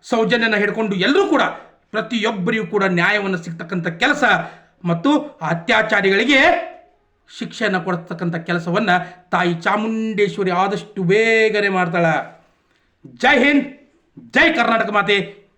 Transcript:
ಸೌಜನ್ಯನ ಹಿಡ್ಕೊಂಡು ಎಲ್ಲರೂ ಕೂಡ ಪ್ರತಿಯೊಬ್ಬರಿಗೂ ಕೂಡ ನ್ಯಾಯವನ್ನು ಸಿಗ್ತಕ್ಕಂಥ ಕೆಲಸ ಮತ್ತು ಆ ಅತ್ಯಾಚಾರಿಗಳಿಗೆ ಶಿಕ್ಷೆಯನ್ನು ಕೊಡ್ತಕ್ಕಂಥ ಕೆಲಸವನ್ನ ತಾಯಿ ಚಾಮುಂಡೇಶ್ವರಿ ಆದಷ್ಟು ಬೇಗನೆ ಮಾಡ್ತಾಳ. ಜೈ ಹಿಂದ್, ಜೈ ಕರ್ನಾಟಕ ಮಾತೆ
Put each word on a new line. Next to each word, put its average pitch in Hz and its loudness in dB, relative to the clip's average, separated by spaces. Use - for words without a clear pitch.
ಸೌಜನ್ಯನ 226 0
ಹಿಡ್ಕೊಂಡು 202 -2
ಎಲ್ಲರೂ 269 2
ಕೂಡ 262 2
ಪ್ರತಿಯೊಬ್ಬರಿಗೂ 214 -4
ಕೂಡ 196 -2
ನ್ಯಾಯವನ್ನು 190 0
ಸಿಗ್ತಕ್ಕಂಥ 175 -8
ಕೆಲಸ 254 0
ಮತ್ತು 269 0
ಆ 156 -6
ಅತ್ಯಾಚಾರಿಗಳಿಗೆ 214 2
ಶಿಕ್ಷೆಯನ್ನು 196 -4
ಕೊಡ್ತಕ್ಕಂಥ 170 -6
ಕೆಲಸವನ್ನ 175 -2
ತಾಯಿ 175 0
ಚಾಮುಂಡೇಶ್ವರಿ 208 -2
ಆದಷ್ಟು 190 -2
ಬೇಗನೆ 214 2
ಮಾಡ್ತಾಳ. 180 0
ಜೈ 262 2
ಹಿಂದ್, 277 4
ಜೈ 311 4
ಕರ್ನಾಟಕ 226 0
ಮಾತೆ 202 0